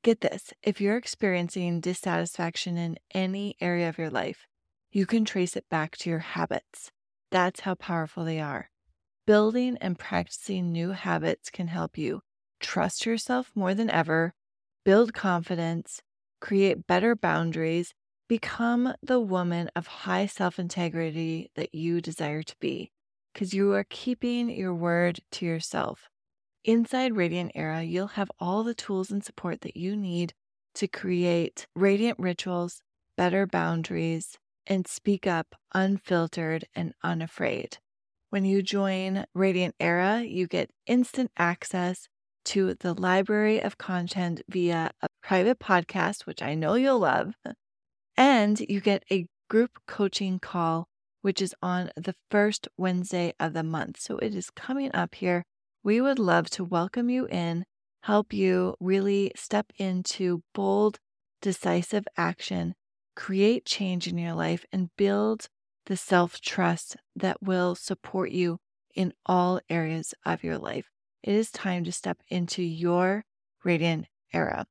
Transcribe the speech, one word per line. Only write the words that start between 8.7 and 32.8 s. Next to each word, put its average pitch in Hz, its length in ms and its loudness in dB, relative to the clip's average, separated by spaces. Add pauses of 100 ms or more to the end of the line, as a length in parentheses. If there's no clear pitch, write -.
Building 220 520 4
and 185 160 -2
practicing 180 760 -4
new 170 180 -2
habits 165 580 -2
can 175 200 -6
help 165 280 -4
you 151 240 -4 (380)
trust - 460 -2
yourself 247 520 -2
more 190 180 2
than 220 160 0
ever, 165 420 2 (520)
build 220 280 8
confidence, 170 880 -2 (400)
create 196 460 2
better 208 300 4
boundaries, 165 760 0 (360)
become 240 760 0
the 254 160 2
woman 180 560 0
of 170 140 -6
high 185 380 -2
self-integrity 165 1300 -2
that - 180 -6
you 170 260 0
desire 156 400 -4
to - 200 -12
be, - 320 -4 (420)
'cause 190 180 -6
you 202 200 4
are 202 100 2
keeping 240 680 -2
your 185 240 -4
word 170 460 2 (140)
to - 120 -8
yourself. - 640 -4 (540)
Inside 233 540 2
Radiant 175 400 0
Era, 156 260 -2
you'll 180 320 -4
have 196 240 -2
all 190 240 0
the 233 120 -2
tools 190 360 -4
and 202 140 -4
support - 380 -8
that - 140 -12
you 185 200 -4
need 175 360 -2 (420)
to 202 120 -2
create 175 880 0
radiant 202 460 2
rituals, 180 600 -4 (360)